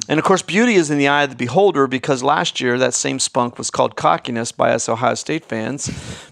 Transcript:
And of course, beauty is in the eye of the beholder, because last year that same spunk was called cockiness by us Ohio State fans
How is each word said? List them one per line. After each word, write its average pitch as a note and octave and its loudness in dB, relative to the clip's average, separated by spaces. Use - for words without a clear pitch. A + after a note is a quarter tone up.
And D3+ 2
of D3+ 0
course, F#3 2
beauty A3 2
is D#3+ 4
in D3 2
the C#3 2
eye C#3+ 4
of C#3 0
the B2 -14
beholder, C#3 2
because C3 0
last D#3 0
year B2+ 0
that B2 0
same C3+ -4
spunk - -2
was - -6
called B2 0
cockiness C3+ -2
by - 0
us A#2+ -2
Ohio A#2 0
State D#3 -6
fans A#2 -8